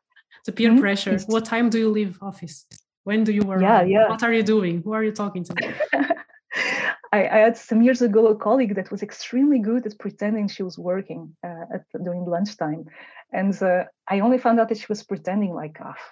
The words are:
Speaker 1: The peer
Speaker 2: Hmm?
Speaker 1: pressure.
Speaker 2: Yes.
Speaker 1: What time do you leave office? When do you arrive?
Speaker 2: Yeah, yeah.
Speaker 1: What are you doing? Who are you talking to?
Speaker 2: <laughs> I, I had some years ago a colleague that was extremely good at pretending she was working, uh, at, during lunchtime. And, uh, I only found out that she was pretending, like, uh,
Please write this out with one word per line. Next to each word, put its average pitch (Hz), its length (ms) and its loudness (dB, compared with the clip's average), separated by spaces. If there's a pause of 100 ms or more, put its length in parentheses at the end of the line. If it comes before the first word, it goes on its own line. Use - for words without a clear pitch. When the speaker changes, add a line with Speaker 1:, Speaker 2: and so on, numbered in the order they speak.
(460)
Speaker 1:
The 208 80 -8
peer 226 180 2
Speaker 2:
Hmm? 240 80 8
Speaker 1:
pressure. 202 320 0
Speaker 2:
Yes. 190 160 -2
Speaker 1:
What 226 180 0
time 233 240 0
do 226 80 2
you 220 120 2
leave 208 320 -2
office? 185 440 -14 (400)
When 214 200 2
do 208 80 2
you 208 80 2 (100)
arrive? 190 100 2
Speaker 2:
Yeah, 202 220 6
yeah. 196 260 4
Speaker 1:
What 226 140 -2
are 233 80 2
you 226 120 2
doing? 185 400 0
Who 214 100 -6
are 220 100 -2
you 214 80 0
talking 202 320 -8
to? - 100 -12 (380)
Speaker 2:
<laughs> - 240 0 (960)
I, 202 160 2
I - 120 2
had 226 180 4
some 220 240 0
years 240 200 4
ago 220 260 6
a 214 80 4
colleague 214 400 0
that 185 160 -6
was 202 120 -8
extremely 262 560 0
good 233 260 -2
at 214 140 -10
pretending 208 480 -4
she - 160 -8
was 180 140 -8
working, 175 580 -8 (100)
uh, 170 200 -12 (100)
at, 185 60 -10 (220)
during 175 220 -6
lunchtime. 170 600 -4 (480)
And, 190 280 -2
uh, 185 220 2 (240)
I 196 140 -2
only 247 160 4
found 233 220 2
out 226 100 0
that 220 80 -2
she - 120 -16
was 208 140 -6
pretending, 190 500 -4
like, 156 280 -12
uh, 165 120 -14 (180)